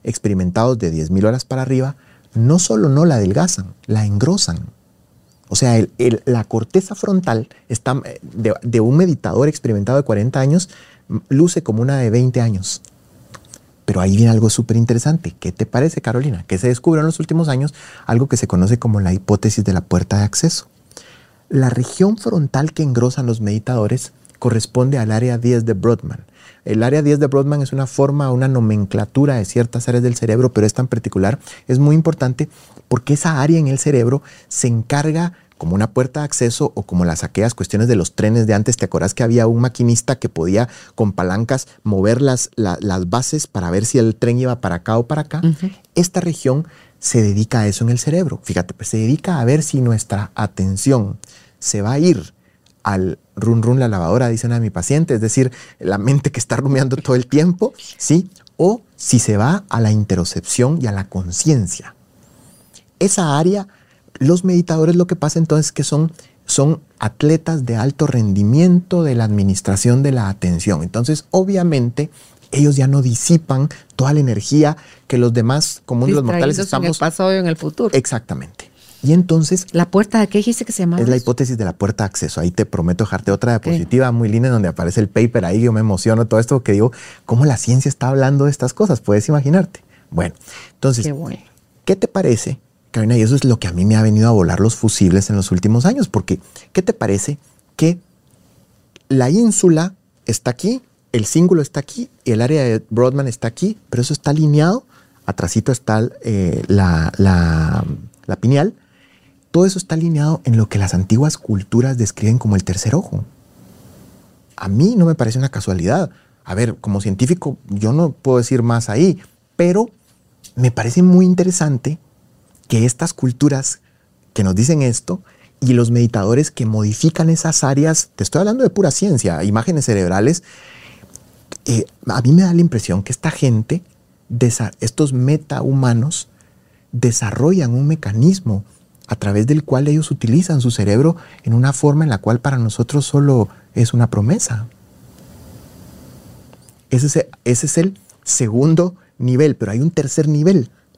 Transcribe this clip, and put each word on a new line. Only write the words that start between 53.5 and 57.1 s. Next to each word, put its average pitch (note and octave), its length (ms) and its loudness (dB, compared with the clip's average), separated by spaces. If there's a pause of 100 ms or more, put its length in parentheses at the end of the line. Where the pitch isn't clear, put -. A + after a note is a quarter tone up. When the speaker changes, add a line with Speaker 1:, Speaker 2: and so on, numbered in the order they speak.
Speaker 1:
run B2 160 2
la B2 100 2
lavadora, G#2 400 0
dice A#2 180 -4
una A#2+ 80 -2
de A#2 80 -2
mis G#2+ 80 -2
pacientes, C#3 460 -2
es G#2 40 -2
decir, B2+ 320 0 (260)
la G2 200 -2
mente C3+ 340 0
que A#2+ 80 -8
está - 160 -4
rumiando C3+ 400 0
todo C#3 180 -2